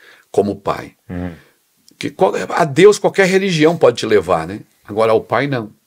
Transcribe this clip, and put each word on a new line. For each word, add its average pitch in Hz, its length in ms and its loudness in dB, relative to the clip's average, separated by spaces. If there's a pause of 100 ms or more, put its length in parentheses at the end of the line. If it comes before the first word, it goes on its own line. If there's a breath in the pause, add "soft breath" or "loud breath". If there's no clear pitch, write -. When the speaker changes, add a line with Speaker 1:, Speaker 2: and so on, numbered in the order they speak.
(320 soft breath)
Speaker 1:
como 101 240 0
pai. - 400 -8 (140)
Speaker 2:
Uhum. 90 220 -8 (640 soft breath)
Speaker 1:
Que - 120 -8
qual-, - 240 0 (160)
a 175 160 -2
Deus 180 340 4
qualquer 185 280 0
religião 175 500 0
pode 123 200 2
te - 100 -8
levar, 87 400 0
né? 104 140 -10 (240)
Agora 110 280 0
ao 110 80 2
pai 123 260 -2
não. 120 240 -6 (160)